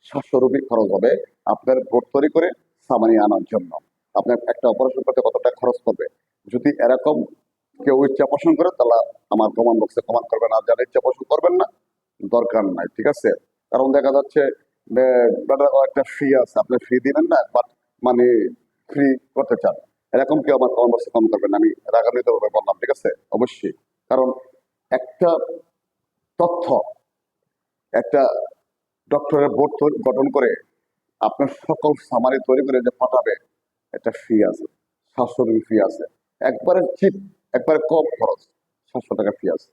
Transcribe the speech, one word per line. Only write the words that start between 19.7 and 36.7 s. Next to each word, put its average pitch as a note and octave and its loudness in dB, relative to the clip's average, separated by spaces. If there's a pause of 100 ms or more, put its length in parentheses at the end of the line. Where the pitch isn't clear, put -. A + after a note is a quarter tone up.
এরকম C#3 0
কেউ C3+ 2
আমার B2 2
কমেন্ট A#2+ 2
বক্সে - -4
কমেন্ট A2+ 2
করবেন G2 -2
না, G2+ 0
আমি G#2+ 4
রাগান্বিতভাবে A2+ 0
বললাম, G#2 0
ঠিক - -6
আছে? - -4 (220)
অবশ্যই, A2 -4 (380)
কারণ C3 0 (600)
একটা - -2 (1080)
তথ্য, E3+ 0 (1120)
একটা B2 0 (840)
ডক্টরের D3 0
বোর্ড C#3+ 0
তৈরি, D3 0 (100)
গঠন C3+ 0
করে B2 2 (680)
আপনার C3 -4 (180)
সকল D3+ -2 (180)
সামারি B2+ 0 (100)
তৈরি C3 2
করে B2+ 0
যে A#2+ -2
পাঠাবে, B2 0 (600)
একটা - -6
ফি - -4 (140)
আছে, - -10 (520)
সাতশো B2+ -4
রুপি A2+ 0
ফি A2 -2 (120)
আছে। - -8 (380)
একবারে F3+ 0 (180)